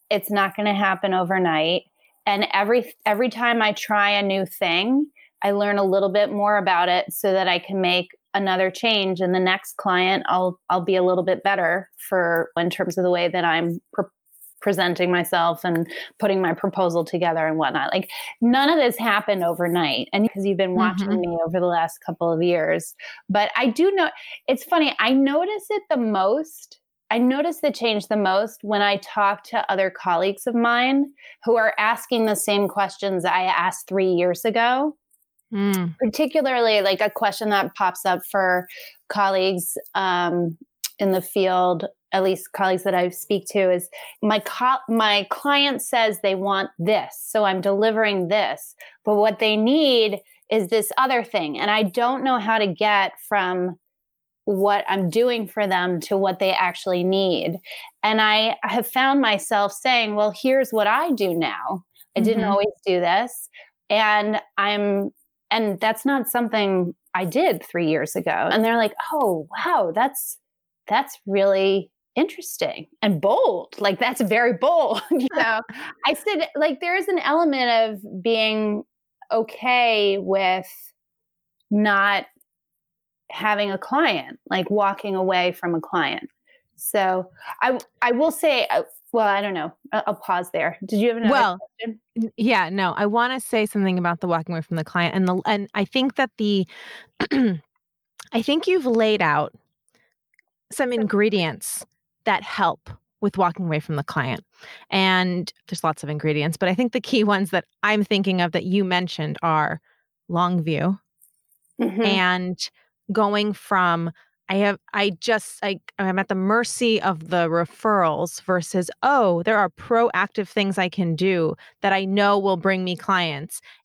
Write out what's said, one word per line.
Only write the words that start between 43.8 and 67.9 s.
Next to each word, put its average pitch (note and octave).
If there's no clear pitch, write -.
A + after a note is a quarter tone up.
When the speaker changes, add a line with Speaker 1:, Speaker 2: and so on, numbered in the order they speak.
Speaker 1:
my G#3+
co-, B3
my G#3
client C#4+
says A3
they F#3+
want G3
this, E3+
so G#3+
I'm F#3+
delivering G3+
this, F#3
but G#3+
what G#3
they G#3+
need A#3
is G#3
this G#3+
other B3+
thing. D#3
And G3+
I G#3+
don't A#3+
know B3+
how A3
to G#3
get G3
from F3+
what G3+
I'm F#3+
doing A#3
for G#3
them F3+
to G3
what F#3+
they F#3+
actually F3+
need. F#3
And A3
I A3
have A3
found C4+
myself G3+
saying, A#3
"Well, G#3
here's C4
what G#3+
I C#4+
do G3+
now. D#3
I -
didn't A3
Speaker 2:
Mm-hmm. G3
Speaker 1:
always G3+
do F3+
this." F#3
And G#3+
I'm, G3+
and G#3+
that's A3
not C4+
something G3+
I F#3
did A#3
three E3+
years D#3